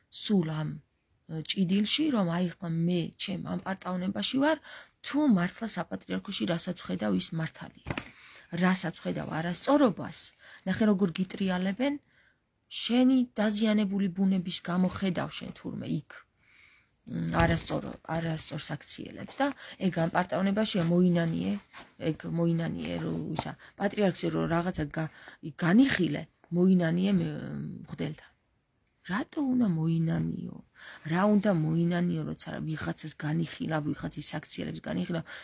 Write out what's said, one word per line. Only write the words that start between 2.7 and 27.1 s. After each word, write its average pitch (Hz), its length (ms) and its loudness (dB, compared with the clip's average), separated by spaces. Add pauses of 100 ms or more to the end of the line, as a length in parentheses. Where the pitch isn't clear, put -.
ჩემ 185 340 -6
ამ 180 120 -4
პარტავნებაში 190 800 -4
ვარ, 302 200 4 (400)
თუ - 280 -4
მართლა 185 400 2
საპატრიარქოში 190 800 -4
რასაც 175 340 -2
ვხედავ, 196 360 -2
ის 180 160 2
მართალია. - 640 -8 (540)
რასაც 180 500 2
ვხედავ 170 300 -4
არასწორობას, 170 880 2 (420)
ნახე, 190 240 2
როგორ 202 260 6
გიტრიალებენ, 190 880 -2 (720)
შენი 254 480 4 (120)
დაზიანებული 208 800 2
ბუნების 185 520 2
გამო 180 280 2
ხედავ 170 420 0
შენ - 220 -8
თურმე - 360 -8
იქ, 156 220 -4 (960)
მ, 165 260 -6
არასწორო-, 160 640 0 (100)
არასწორ 160 560 -4
საქციელებს - 760 -8
და 269 100 2 (300)
ეგ 180 220 0
ამ 165 120 2
პარტავნებაშია, 190 760 2
მოინანიე, 170 680 4 (480)
ეგ 165 280 -4
მოინანიე, 165 680 0
რო 165 180 -4 (140)
ისა, - 280 -6 (160)
პატრიარქზე 196 560 0
რო 160 180 0
რაღაცა 170 400 -2
გა-, 156 240 -6 (420)
განიხილე, 175 680 4 (240)
მოინანიე 180 640 4